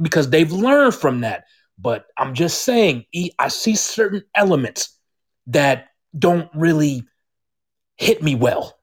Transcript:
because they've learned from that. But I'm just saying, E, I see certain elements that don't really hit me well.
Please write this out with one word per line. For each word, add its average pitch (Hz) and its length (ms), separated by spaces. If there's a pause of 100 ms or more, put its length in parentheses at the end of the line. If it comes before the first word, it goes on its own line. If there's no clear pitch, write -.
because 156 260
they've 160 240
learned 254 440
from 127 240
that. 104 240 (340)
But - 280 (120)
I'm 135 160
just 160 300
saying, 196 480
E, 175 260
I 131 100
see - 260
certain 202 480 (120)
elements 175 560 (560)
that 131 420 (300)
don't 175 360
really 151 500 (920)
hit 220 260
me 151 120
well. - 480